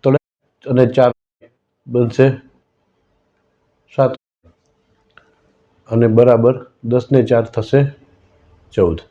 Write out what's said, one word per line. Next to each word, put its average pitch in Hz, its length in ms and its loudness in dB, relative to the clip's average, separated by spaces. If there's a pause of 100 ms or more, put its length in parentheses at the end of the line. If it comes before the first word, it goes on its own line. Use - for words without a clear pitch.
તો - 40 -2 (580)
અને 127 180 0 (140)
ચાર 123 140 2 (760)
બનશે 120 400 0 (1700)
સાત 135 180 -2 (1800)
અને 113 180 0 (100)
બરાબર 120 360 4 (360)
દસ 123 220 -4
ને 135 80 2 (120)
ચાર 117 120 0 (120)
થશે 135 260 -2 (920)
ચૌદ. 85 260 -2 (120)